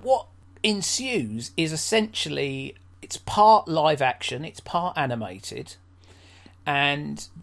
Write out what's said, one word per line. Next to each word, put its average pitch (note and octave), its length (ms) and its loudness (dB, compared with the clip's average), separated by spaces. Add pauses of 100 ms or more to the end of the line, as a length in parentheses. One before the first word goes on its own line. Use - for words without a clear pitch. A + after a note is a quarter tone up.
What B3+ 240 0 (380)
ensues G3+ 920 -2
is D#3+ 160 0
essentially, C#3+ 1000 -2 (300)
it's - 140 -12
part G#3+ 500 6
live D#3 340 2
action, B2+ 420 -2
it's - 160 -14
part F3 380 -4
animated, A2+ 800 -6 (880)
and C#3+ 600 0 (160)